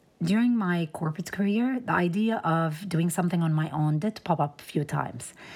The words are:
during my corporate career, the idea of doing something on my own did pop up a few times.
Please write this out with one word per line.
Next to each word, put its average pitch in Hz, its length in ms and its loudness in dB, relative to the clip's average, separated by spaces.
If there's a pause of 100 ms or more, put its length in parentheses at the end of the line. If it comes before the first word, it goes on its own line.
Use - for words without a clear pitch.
(220)
during 226 340 4
my 175 380 0
corporate 160 400 -4
career, 233 520 0
the 175 60 -2
idea 180 520 2
of 160 440 0
doing 170 220 2
something 175 320 0
on 160 120 2
my 156 180 0
own 151 280 2
did 214 240 -4
pop 156 160 0
up 147 220 -2
a - 20 -20
few 147 220 -2
times. 135 480 -6 (220)